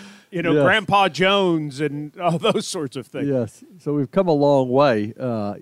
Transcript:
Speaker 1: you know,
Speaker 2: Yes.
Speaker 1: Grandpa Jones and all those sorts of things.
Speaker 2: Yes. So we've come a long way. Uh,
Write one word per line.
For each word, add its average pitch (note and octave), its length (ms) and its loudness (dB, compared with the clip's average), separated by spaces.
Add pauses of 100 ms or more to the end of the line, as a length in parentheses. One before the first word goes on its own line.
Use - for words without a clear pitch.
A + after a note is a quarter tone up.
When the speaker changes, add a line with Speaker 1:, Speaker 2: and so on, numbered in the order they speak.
(320)
Speaker 1:
you E3+ 100 -4
know, E3+ 100 0
Speaker 2:
Yes. D3 120 4
Speaker 1:
Grandpa G3 420 2
Jones E3 720 0
and D3 380 -6
all E3+ 200 0
those G#3 280 -2
sorts D3+ 300 -8
of B2 100 -10
things. C#3+ 220 -6
Speaker 2:
Yes. B2 340 -4 (160)
So D3 160 -6
we've C#3+ 160 -2
come F#3+ 160 0
a E3+ 80 2
long C#3+ 360 2
way. A#2 460 2
Uh, A2 460 -6